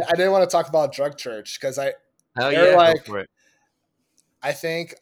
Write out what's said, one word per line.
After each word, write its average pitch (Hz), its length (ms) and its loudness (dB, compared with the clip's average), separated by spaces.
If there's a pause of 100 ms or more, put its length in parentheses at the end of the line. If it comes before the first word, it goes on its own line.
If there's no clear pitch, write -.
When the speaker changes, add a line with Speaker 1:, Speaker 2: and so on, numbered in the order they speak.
Speaker 1:
I 170 80 0
didn't 185 160 2
wanna 190 140 2
talk 175 220 -2
about 147 240 0
Drug 143 260 -6
Church 110 420 -12
'cause 135 180 -8
I, 139 160 -4 (440)
Speaker 2:
Oh, 127 120 0
Speaker 1:
they're, 170 220 6
Speaker 2:
yeah, 180 40 6
go - 0 -
Speaker 1:
like, 165 300 4
Speaker 2:
for 101 140 -6
it. 95 100 -12 (1120)
Speaker 1:
I 143 100 -4
think 165 500 -8